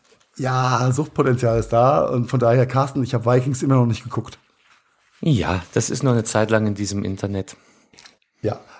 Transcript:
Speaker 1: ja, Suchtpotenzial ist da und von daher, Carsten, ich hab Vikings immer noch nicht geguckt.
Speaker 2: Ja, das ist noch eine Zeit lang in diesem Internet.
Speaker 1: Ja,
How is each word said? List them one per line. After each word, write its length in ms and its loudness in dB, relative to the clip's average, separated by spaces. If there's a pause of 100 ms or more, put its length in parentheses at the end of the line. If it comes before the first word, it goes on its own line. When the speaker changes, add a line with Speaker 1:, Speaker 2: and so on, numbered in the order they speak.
(360)
Speaker 1:
ja, 540 0
Suchtpotenzial 680 0
ist 120 -4
da 360 4
und 240 -2
von 100 0
daher, 240 4
Carsten, 380 -2
ich 100 -4
hab 140 -2
Vikings 360 0
immer 120 2
noch 100 4
nicht 200 -2
geguckt. 340 -8 (840)
Speaker 2:
Ja, 400 0 (140)
das 160 0
ist 120 -4
noch 100 2
eine 120 2
Zeit 260 0
lang 160 2
in 80 -2
diesem 300 -4
Internet. 520 -6 (840)
Speaker 1:
Ja, 200 -6 (200)